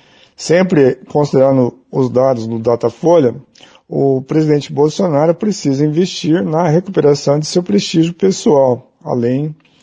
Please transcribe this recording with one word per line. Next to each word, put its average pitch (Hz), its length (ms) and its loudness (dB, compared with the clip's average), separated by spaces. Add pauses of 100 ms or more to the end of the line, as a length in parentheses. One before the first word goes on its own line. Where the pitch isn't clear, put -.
(360)
Sempre 160 600 2 (140)
considerando 135 680 2 (120)
os 131 180 -2
dados 123 380 0
do 113 120 -6
Datafolha, 120 800 0 (520)
o 139 340 -2
presidente 151 500 -2
Bolsonaro 156 600 0
precisa 151 500 -2
investir 170 600 -2
na 165 240 0
recuperação 147 720 0
de 151 80 -4
seu 180 160 -2
prestígio 175 520 0
pessoal, 139 800 0 (120)
além 135 500 -4 (280)